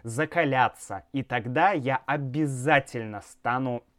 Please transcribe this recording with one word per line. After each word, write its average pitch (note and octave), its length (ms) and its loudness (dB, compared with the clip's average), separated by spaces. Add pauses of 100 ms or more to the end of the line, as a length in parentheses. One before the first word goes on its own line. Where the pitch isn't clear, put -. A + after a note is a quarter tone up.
закаляться, B2+ 1000 -2 (100)
и C3+ 100 -2
тогда B2+ 480 2
я C3 340 0
обязательно C3+ 1160 0
стану B2 600 -2 (160)